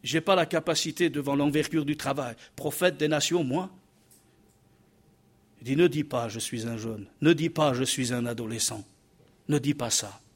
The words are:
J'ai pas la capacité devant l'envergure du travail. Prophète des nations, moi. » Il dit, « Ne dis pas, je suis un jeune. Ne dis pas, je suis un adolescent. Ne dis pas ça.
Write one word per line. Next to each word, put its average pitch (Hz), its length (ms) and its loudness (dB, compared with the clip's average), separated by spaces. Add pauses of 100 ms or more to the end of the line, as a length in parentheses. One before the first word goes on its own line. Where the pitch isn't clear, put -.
J'ai 131 180 0
pas 190 140 4
la 175 100 4
capacité 165 640 0
devant 139 280 -2
l'envergure 147 500 2
du 147 100 -2
travail. 135 400 -4 (200)
Prophète 160 420 -2
des 151 100 2
nations, 156 340 2
moi. » 165 280 -2 (1900)
Il - 20 -20
dit, « 131 120 0
Ne 175 100 6
dis 147 180 2
pas, 120 240 -2
je 110 120 -6
suis 113 260 -6
un 117 100 -4
jeune. 107 300 -6 (160)
Ne 156 100 8
dis 160 160 2
pas, 151 240 2
je 127 120 0
suis 123 280 -2
un 120 140 -2
adolescent. 113 580 -4 (640)
Ne 147 100 2
dis 139 140 0
pas 123 160 -2
ça. - 320 -2 (160)